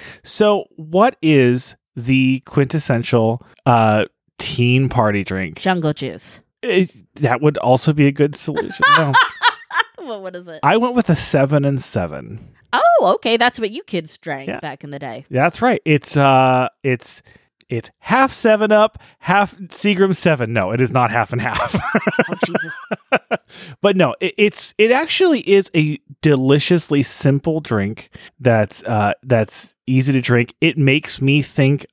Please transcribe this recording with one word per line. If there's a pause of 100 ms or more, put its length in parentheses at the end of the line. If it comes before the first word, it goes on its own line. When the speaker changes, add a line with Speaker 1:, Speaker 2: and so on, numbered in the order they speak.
(220)
Speaker 1:
So (100)
what
is (200)
the
quintessential, (260)
uh, (340)
teen
party
drink?
Speaker 2:
Jungle
juice. (200)
Speaker 1:
It, (280)
that
would
also
be
a
good
solution. (120)
No.
Speaker 2:
<laughs> (760)
Well,
what
is
it?
Speaker 1:
I
went
with
a
seven
and
seven. (200)
Speaker 2:
Oh,
okay.
That's
what
you
kids
drank
Speaker 1:
Yeah.
Speaker 2:
back
in
the
day.
Speaker 1:
That's
right.
It's,
uh, (140)
it's, (480)
it's (100)
half
seven
up, (220)
half
Seagram
seven.
No,
it
is
not
half
and
half.
<laughs>
Speaker 2:
Oh, (100)
Jesus. (1000)
Speaker 1:
But
no,
it,
it's,
it
actually
is
a (220)
deliciously
simple
drink (280)
that's,
uh,
that's (120)
easy
to
drink.
It
makes
me
think